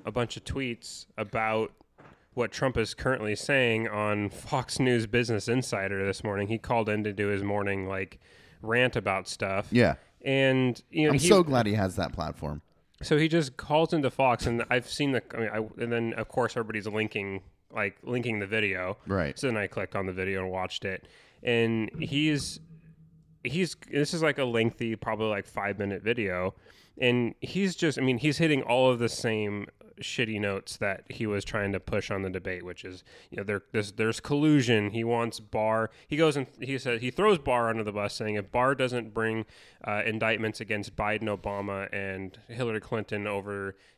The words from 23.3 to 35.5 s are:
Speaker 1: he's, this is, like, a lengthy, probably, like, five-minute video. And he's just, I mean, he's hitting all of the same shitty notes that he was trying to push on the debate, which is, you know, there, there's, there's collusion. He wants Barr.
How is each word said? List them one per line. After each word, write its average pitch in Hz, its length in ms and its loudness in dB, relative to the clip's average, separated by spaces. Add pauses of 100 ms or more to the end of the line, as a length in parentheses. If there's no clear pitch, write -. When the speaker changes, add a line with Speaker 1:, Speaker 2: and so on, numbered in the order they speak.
Speaker 1:
he's, 165 320 -2 (160)
this 147 220 0
is, 165 80 0
like, 147 160 2
a 139 80 0
lengthy, 117 500 0
probably, 110 340 -2
like, 101 180 -2
five-minute 101 560 -4
video. 98 500 0 (460)
And 123 400 4
he's 185 360 -2
just, 156 220 0
I - 40 0
mean, 127 180 2
he's 143 180 2
hitting 156 240 2
all 131 300 4
of 120 80 2
the 117 100 2
same 104 560 -2 (360)
shitty 110 380 -4
notes 98 380 -4
that 101 320 -4
he - 160 -6
was 101 180 -2
trying 101 280 -2
to 95 80 -2
push - 320 -4
on 98 100 -4
the 95 80 -4
debate, 92 340 -6
which 90 220 -14
is, 92 180 -16 (280)
you - 60 -10
know, 104 60 -6
there, 101 280 -4
there's, 107 220 -2
there's 113 260 0
collusion. 131 720 4
He 113 120 -2
wants 117 360 -2
Barr. 110 500 0 (180)